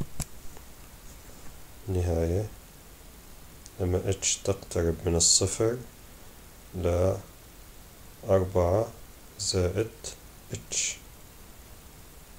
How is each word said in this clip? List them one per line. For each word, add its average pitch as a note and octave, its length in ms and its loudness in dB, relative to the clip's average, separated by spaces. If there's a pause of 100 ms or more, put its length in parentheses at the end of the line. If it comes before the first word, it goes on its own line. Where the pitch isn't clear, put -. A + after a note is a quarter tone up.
(1900)
نهاية F2 600 2 (1300)
لما F#2 320 4
h - 320 0
تقترب E2+ 520 2 (100)
من E2+ 100 4
الصفر A2 600 6 (1000)
ل F2+ 380 4 (1160)
أربعة F#2 580 6 (520)
زائد F#2 500 2 (640)
h، - 240 -6 (1600)